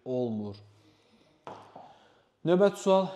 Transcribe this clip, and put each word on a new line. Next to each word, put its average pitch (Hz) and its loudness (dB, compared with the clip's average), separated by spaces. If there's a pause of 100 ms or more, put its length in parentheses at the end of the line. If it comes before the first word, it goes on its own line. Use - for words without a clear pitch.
olmur. 110 -4 (1900)
Növbəti 185 4
sual 190 2